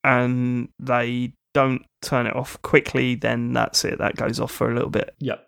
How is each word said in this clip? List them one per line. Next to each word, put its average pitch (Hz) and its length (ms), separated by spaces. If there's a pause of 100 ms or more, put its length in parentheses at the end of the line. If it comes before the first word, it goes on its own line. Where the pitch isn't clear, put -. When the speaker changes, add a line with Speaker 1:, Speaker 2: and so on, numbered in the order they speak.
Speaker 1:
and 123 640 (100)
they 123 540 (220)
don't 131 280 (200)
turn 123 240
it 110 100
off - 260
quickly, 127 540
then 120 360
that's - 320
it. - 140
That - 180
goes - 220
off 110 140
for 120 180
a 117 40
little 120 160
bit. - 280
Speaker 2:
Yeah. 123 180 (120)